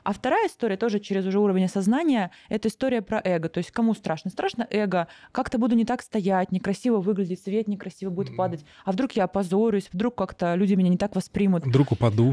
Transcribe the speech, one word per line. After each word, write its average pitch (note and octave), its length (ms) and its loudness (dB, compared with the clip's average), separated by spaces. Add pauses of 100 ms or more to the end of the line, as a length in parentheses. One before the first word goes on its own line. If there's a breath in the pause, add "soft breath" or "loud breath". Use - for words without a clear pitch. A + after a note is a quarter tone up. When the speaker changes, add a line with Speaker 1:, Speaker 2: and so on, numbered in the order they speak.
Speaker 1:
А G#3 80 -2
вторая F4 340 0
история, G#3 300 -4
тоже G#3 240 0
через G3 240 -4
уже F#3+ 140 0
уровень F#3 260 4
осознания, G#3+ 640 0 (160 loud breath)
это A3 220 -2
история A#3+ 320 -2
про G#3+ 200 -4
эго. E3+ 280 -2
То - 80 -6
есть F3+ 140 -6
кому A3+ 220 0
страшно? F3+ 380 -6
Страшно F4+ 400 -4
эго. F#3+ 360 0 (260 loud breath)
Как-то C4 240 -2
буду A#3 180 2
не A3+ 80 4
так A#3+ 180 -4
стоять, F#3 520 -2
некрасиво G3 480 0
выглядеть, F#3 420 -2
свет G#3 240 -2
некрасиво F#3+ 440 -8
будет E3 180 -4
Speaker 2:
Мгм. B2 80 -10
Speaker 1:
падать. E3+ 280 -4 (200 soft breath)
А F#3+ 80 0
вдруг A#3+ 180 -2
я G3 140 2
опозорюсь, G3 640 0
вдруг G#3+ 240 -2
как-то F3 400 -2
люди F#3+ 200 2
меня F#3 140 4
не F3+ 80 4
так G#3 180 -4
воспримут. F#3 520 0
Speaker 2:
Вдруг C3+ 240 4
упаду. A#2 420 4